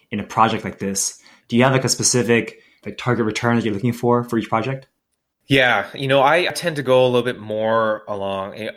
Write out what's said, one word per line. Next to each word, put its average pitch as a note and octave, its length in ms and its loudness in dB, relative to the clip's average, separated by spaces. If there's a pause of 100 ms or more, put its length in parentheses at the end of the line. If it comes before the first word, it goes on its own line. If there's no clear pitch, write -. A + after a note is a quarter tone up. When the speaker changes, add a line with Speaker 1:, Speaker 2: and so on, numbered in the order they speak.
(100)
Speaker 1:
in G#2+ 80 -6
a G2 60 -6
project A2 400 0
like F#2 140 -8
this? G2 420 -4 (280)
Do A#2+ 80 0
you B2 80 6
have, C3 80 4
like, C3 120 2
a A#2 60 2
specific, A#2 720 0 (200)
like, G#2 140 -12
target A#2 300 0
return A#2 300 0
that A2 100 0
you're G#2 80 -2
looking A2+ 180 -2
for, A#2+ 320 0
for A#2 140 -2
each G2+ 100 -4
project? B2+ 400 -4 (600)
Speaker 2:
Yeah. B2 440 4
You C3+ 140 -8
know, C3+ 160 4
I D#3+ 240 4
tend E3+ 300 -6
to C#3+ 60 -6
go B2+ 220 4
a B2+ 40 4
little B2 160 2
bit B2 140 -6
more A2 680 -2
along. G2 480 -6
Eh, A2 220 -10